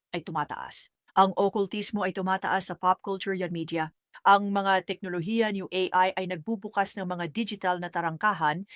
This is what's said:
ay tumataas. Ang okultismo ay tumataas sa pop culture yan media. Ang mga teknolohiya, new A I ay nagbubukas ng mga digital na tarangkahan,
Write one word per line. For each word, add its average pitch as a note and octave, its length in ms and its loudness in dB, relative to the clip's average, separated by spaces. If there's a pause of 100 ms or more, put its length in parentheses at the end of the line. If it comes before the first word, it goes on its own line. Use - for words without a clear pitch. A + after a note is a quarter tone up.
(160)
ay E3+ 80 -6
tumataas. - 640 -6 (240)
Ang F#3+ 240 6
okultismo G3+ 720 0
ay F3+ 80 -6
tumataas F#3 560 -2
sa - 20 -8
pop F#3 300 2
culture G3 320 -4
yan F3+ 160 -4
media. E3 400 -4 (320)
Ang G3+ 240 8
mga G3 400 2
teknolohiya, G3 640 -2
new F#3+ 160 -6
A F#3 240 -2
I F#3 240 4
ay F#3+ 80 -2
nagbubukas G3 720 -4
ng G3 80 -4
mga F3 240 -4
digital G3 480 -2
na F3 160 -6
tarangkahan, E3 720 0 (100)